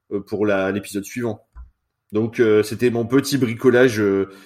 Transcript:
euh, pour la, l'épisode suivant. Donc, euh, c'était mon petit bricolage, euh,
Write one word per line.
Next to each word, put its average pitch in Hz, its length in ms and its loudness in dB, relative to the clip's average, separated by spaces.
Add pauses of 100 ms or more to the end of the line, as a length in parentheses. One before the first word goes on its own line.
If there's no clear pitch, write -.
(120)
euh, 101 80 -4
pour 101 240 -4
la, 98 280 0
l'épisode 98 320 -8
suivant. 117 420 -8 (680)
Donc, 110 260 -4
euh, 107 240 4
c'était 117 280 0
mon 113 160 -2
petit 139 320 0
bricolage, 123 600 2
euh, 98 300 0 (180)